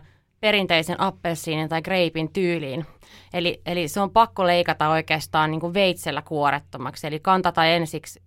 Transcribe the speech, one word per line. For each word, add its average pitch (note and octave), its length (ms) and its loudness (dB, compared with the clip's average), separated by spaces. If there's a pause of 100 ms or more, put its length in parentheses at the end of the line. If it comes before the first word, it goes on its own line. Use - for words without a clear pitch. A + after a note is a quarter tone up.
(400)
perinteisen F3 600 2
appelsiinin E3 680 -4
tai D#3+ 120 -2
greipin D#3+ 520 0
tyyliin. D#3+ 520 -2 (480)
Eli, F3 320 -2
eli F3 220 -2
se G3+ 140 -4
on F#3+ 100 -2
pakko G#3+ 360 4
leikata F3 420 2
oikeastaan D#3 600 0
niinku D#3+ 220 -4
veitsellä F3 480 0
kuorettomaksi. C#3+ 840 -4
Eli D3+ 120 -6
kanta F#3 320 2
tai E3 220 4
ensiksi E3 540 -4